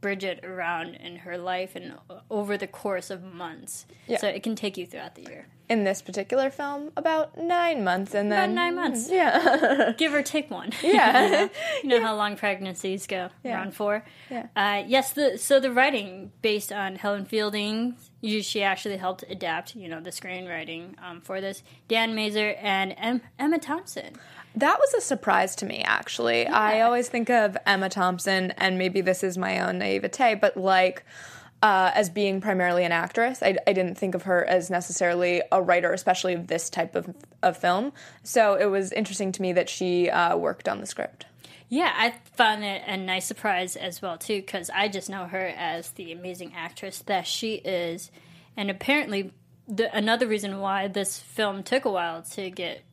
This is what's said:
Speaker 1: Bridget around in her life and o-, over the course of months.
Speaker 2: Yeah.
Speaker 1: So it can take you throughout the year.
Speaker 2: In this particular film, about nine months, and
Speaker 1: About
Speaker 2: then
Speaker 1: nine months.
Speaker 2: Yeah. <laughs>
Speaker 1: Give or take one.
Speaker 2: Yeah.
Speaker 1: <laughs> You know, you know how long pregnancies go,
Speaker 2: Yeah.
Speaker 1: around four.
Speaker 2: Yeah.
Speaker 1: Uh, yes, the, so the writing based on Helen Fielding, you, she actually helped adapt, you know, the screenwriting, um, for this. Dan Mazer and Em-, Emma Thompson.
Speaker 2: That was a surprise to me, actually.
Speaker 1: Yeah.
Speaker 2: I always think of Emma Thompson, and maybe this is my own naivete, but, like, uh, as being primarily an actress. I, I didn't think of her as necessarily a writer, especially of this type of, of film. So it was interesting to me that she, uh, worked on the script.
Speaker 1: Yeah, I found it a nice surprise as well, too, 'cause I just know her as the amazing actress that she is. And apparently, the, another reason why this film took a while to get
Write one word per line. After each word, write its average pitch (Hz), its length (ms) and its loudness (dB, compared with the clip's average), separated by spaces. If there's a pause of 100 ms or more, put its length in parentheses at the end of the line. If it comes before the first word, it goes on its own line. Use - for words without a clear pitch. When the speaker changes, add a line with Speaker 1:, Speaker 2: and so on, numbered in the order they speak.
Speaker 1:
Bridget 190 420 -6
around 170 520 -6
in 175 220 -16
her 175 200 -10
life 180 400 -6
and 180 160 -14 (160)
o-, - 100 -18 (100)
over 208 280 -2
the 196 100 -6
course 190 420 -6
of 185 140 -10
months. 175 600 -14 (200)
Speaker 2:
Yeah. 233 120 -2
Speaker 1:
So 214 100 0
it 196 160 -4
can 226 120 -2
take 202 220 -6
you 175 80 -8
throughout - 300 -16
the - 80 -20
year. - 240 -18 (220)
Speaker 2:
In 226 140 2
this 196 180 0
particular 226 480 -2
film, 285 460 -8
about 311 420 0
nine 339 460 2
months, 190 300 0
and 208 180 2
Speaker 1:
About 208 60 4
Speaker 2:
then 202 180 2
Speaker 1:
nine 349 200 2
months. 277 340 -2
Speaker 2:
Yeah. 302 840 4
<laughs> - 40 -6
Speaker 1:
Give 311 160 2
or 294 100 2
take 302 280 -4
one. 202 200 -8 (100)
Speaker 2:
Yeah. 349 680 6
Speaker 1:
<laughs> - 0 - (340)
You 277 60 -2
know, 247 60 6
you 233 60 8
know 220 60 0
how 220 80 0
long 208 220 0
pregnancies 190 720 -4
go, 185 220 -4 (140)
Speaker 2:
Yeah. 240 120 -4
Speaker 1:
around 190 200 -6
four. 208 300 -2 (240)
Speaker 2:
Yeah. 233 260 -8
Speaker 1:
Uh, 202 320 2
yes, 262 260 2
the, 269 240 2
so 269 220 4
the 262 120 0
writing 208 600 0 (100)
based 208 300 0
on 196 240 -4
Helen 202 300 -2
Fielding, 214 720 -2 (240)
you, 214 220 -2
she 202 200 -2
actually 196 340 0
helped 185 320 -6
adapt, 175 460 -6
you 185 140 -14
know, 165 100 -10
the 170 120 -12
screenwriting, 175 840 -10 (100)
um, 175 180 -14
for 190 200 -8
this. 196 220 -8 (260)
Dan 226 260 2
Mazer 214 460 0
and 190 360 0
Em-, 233 240 -2 (160)
Emma 302 220 2
Thompson. - 540 -8 (420)
Speaker 2:
That 294 240 4
was 554 140 6
a 453 80 4
surprise 190 560 2
to - 80 -6
me, - 200 -6
actually. - 580 2
Speaker 1:
Yeah. - 140 4
Speaker 2:
I 214 240 6
always 240 280 4
think 233 200 -2
of 214 360 4
Emma 190 240 2
Thompson, 185 600 2
and 185 260 0
maybe 185 240 2
this 185 200 2
is 185 160 -2
my 185 300 -2
own 185 120 -2
naivete, 208 560 2
but, 202 220 2
like, 185 460 4 (580)
uh, 190 340 6
as 202 140 4
being 196 320 0
primarily 180 440 2
an 170 60 0
actress. 226 500 0
I, 190 240 4
I 202 80 6
didn't 185 240 0
think 180 160 -2
of 180 100 -4
her 180 220 2
as 180 240 2
necessarily 175 720 0 (100)
a 190 100 6
writer, 175 300 4
especially 185 420 0
of 175 140 -4
this 165 220 -2
type 170 260 -4
of, 175 180 -4 (280)
of 175 160 4
film. 196 360 2 (300)
So 214 320 4
it 202 120 4
was 196 240 0
interesting 202 420 -2
to - 80 -6
me 185 120 0
that 175 160 4
she, 180 400 2
uh, 170 280 2
worked 165 320 -2
on 98 100 -4
the - 60 -10
script. - 400 -10 (440)
Speaker 1:
Yeah, 285 260 2
I 233 180 2 (220)
found 214 280 4
it 196 220 -6
a 202 100 -4
nice 185 300 -4
surprise 185 500 -2
as 175 280 -8
well, 170 160 -6
too, 202 240 -4
'cause 185 300 -8
I 202 140 2
just 196 220 -6
know 196 160 -8
her 185 220 -4 (100)
as 165 340 -6
the 170 200 -14
amazing 180 440 -12
actress 175 520 -12
that 185 180 0
she 220 300 -4
is. 175 560 -6 (440)
And 202 140 -4
apparently, 196 640 -2 (340)
the, 220 280 -2
another 226 320 2
reason 202 320 -4
why 196 280 -2
this 196 320 -4
film 196 440 -4
took - 220 0
a 226 60 0
while 170 300 -2
to 185 300 -10
get 175 420 -8